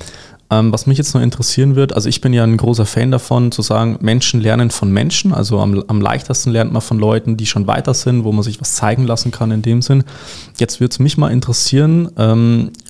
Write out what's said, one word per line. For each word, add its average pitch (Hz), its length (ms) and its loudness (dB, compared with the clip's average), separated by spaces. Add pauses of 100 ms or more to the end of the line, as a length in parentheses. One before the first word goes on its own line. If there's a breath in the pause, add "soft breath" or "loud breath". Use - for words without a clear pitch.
(520 loud breath)
Ähm, 110 220 2
was - 140 -2
mich 135 100 2
jetzt 143 180 -2
noch 123 60 2
interessieren 131 540 0
wird, 135 180 0
also 120 160 -2
ich 117 100 -2
bin 127 140 0
ja 117 100 4
ein 113 140 4
großer 110 280 2
Fan 123 260 0
davon, 123 420 0
zu - 80 -4
sagen, 110 400 0
Menschen 117 400 0
lernen 117 300 2
von 98 200 0
Menschen. 156 420 0
Also 101 260 0
am, 101 280 0
am 107 140 0
leichtesten 117 500 -2
lernt 113 220 0
man 113 80 -2
von 113 180 -2
Leuten, 110 380 0
die 107 80 -4
schon 104 200 -2
weiter - 280 0
sind, 123 320 0
wo 107 80 0
man 107 100 2
sich 104 160 -8
was - 160 -6
zeigen 117 300 0
lassen 117 260 -2
kann 113 200 -2
in 110 100 -2
dem 117 200 2
Sinn. 135 220 2 (560 loud breath)
Jetzt - 220 -2
würde 123 100 0
es - 80 -4
mich 143 180 0
mal 143 140 2
interessieren, 147 880 2
ähm, 117 540 2 (180)